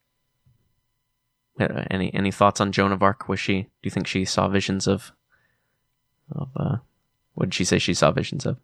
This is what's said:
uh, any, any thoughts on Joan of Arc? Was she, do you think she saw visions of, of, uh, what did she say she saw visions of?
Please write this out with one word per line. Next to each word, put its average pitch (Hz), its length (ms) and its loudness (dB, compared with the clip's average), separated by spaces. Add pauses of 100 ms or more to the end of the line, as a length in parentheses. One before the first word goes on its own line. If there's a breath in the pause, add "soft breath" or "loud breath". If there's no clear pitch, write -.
(1600)
uh, - 300 -2
any, 95 240 -2
any 98 160 0
thoughts 101 300 4
on 101 120 0
Joan 98 200 2
of 95 100 -2
Arc? 98 260 2
Was 95 120 -2
she, 95 220 0
do - 60 -10 (160)
you 95 60 -4
think - 160 -2
she 95 180 -2
saw 95 240 2
visions 98 380 0
of, 98 260 0 (1200)
of, - 240 -8
uh, - 200 -2 (580)
what - 120 -2
did 92 80 -4
she 95 100 0
say 92 140 2
she 90 160 0
saw 76 180 4
visions - 340 -4
of? - 180 -2